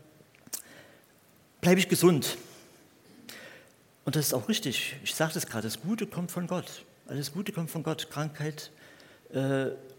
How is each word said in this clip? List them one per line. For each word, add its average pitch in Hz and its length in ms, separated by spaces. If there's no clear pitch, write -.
bleibe 180 200
ich 180 80
gesund. 170 500
Und 143 120
das 143 120
ist - 60
auch 120 140
richtig. 143 560
Ich - 100
sage 156 200
das - 120
gerade, 110 220
das - 120
Gute 214 260
kommt 175 240
von 175 160
Gott. - 380
Alles 139 240
Gute 196 200
kommt 165 180
von 160 120
Gott. 151 280
Krankheit, 151 600
äh, 135 340